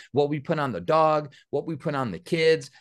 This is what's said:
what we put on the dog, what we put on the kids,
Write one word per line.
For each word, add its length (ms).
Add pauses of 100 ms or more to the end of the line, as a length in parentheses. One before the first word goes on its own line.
(100)
what 200
we 100
put 180
on 140
the 80
dog, 520 (180)
what 160
we 100
put 180
on 160
the 80
kids, 640